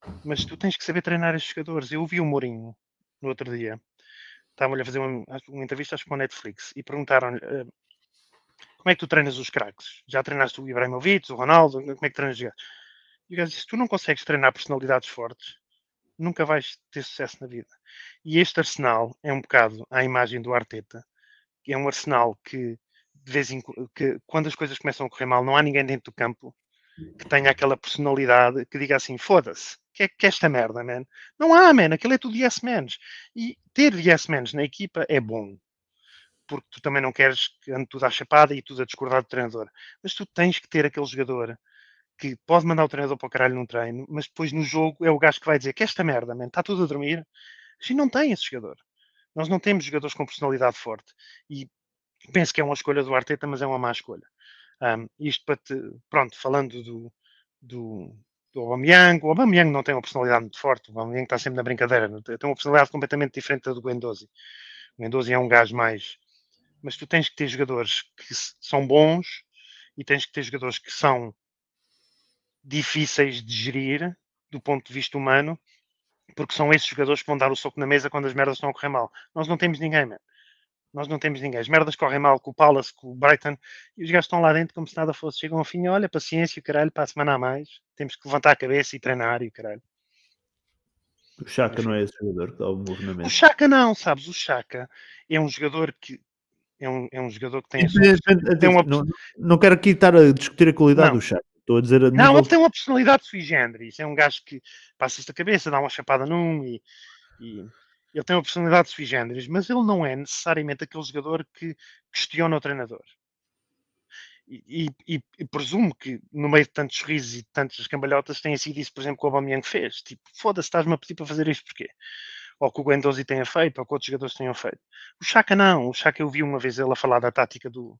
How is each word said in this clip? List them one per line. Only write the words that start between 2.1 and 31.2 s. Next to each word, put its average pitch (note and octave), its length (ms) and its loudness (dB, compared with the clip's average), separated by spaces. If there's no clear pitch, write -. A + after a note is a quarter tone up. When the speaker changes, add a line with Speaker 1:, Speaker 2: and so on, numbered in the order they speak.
Speaker 1:
o D#3+ 40 0
Mourinho A#2+ 500 -6
no C#3 80 -8
outro B2 260 -10
dia, A2+ 240 -10
estavam-lhe C3+ 300 -4
a B2 40 -6
fazer C3 140 -8
uma, C3 240 -6
uma C#3 140 -14
entrevista, C#3 320 -10
acho - 80 -14
que - 60 -20
com D3 60 -6
a C#3 40 -6
Netflix, - 560 -10
e C3+ 80 -16
perguntaram-lhe, C3 600 -2
eh, C3+ 220 -10
"Como - 140 0
é F3 40 6
que - 40 -20
tu E3 80 -8
treinas C#3+ 300 2
os B2+ 120 -12
craques? - 580 -8
Já C3 160 -4
treinaste C#3 380 -4
o C3+ 80 -14
Ibrahimovic, B2+ 600 -2
o B2+ 40 -12
Ronaldo, C#3 460 4
como C#3 240 -10
é C#3 40 -2
que - 60 -14
treinas C3+ 220 -6
os A#2 60 -12
gajos?" - 200 -14
E F3+ 60 -16
o - 20 -6
gajo E3+ 140 -4
disse, - 160 -14
"Tu A3+ 100 -8
não A#3+ 100 -2
consegues E3+ 380 -4
treinar C#3 280 2
personalidades C3 560 -4
fortes, - 460 -16
nunca E3 280 -4
vais D3+ 320 -2
ter C#3 120 -12
sucesso - 380 -12
na C3+ 60 -16
vida." A#2+ 220 -16
E D#3+ 140 2
este F3 200 2
Arsenal A#2+ 640 -2
é D3 100 -4
um C3+ 80 -4
bocado A2+ 500 2
à B2+ 120 0
imagem B2 380 -2
do B2 120 -6
Arteta, A#2 520 -6
que C#3 100 -8
é C3 40 -4
um C#3 100 -4
Arsenal A#2+ 580 -2
que, A#2+ 320 -10
de C#3 180 -20
vez C#3 180 -2
em C3 100 -10
qu-, B2 340 -16
que C3+ 320 -4
quando D#3 200 -4
as D3 80 -8
coisas C3+ 240 -10
começam C#3 280 -6
a - 20 -10
correr - 180 -8
mal, B2+ 160 2
não C3+ 140 2
há D3 60 6
ninguém C#3 220 0
dentro C3 260 -8
do - 40 -20
campo B2 400 -6
que - 120 -18
tenha C#3 220 4
aquela C3+ 260 2
personalidade C3 880 2
que C#3+ 120 -10
diga C#3 180 0
assim, B2+ 200 -6
"Foda-se, B2 600 0
que G#3 100 -2
é, F#3+ 60 0
que - 160 -4
é G3 40 8
esta E3+ 200 2
merda, A#2+ 340 -2
man?" B2 220 -10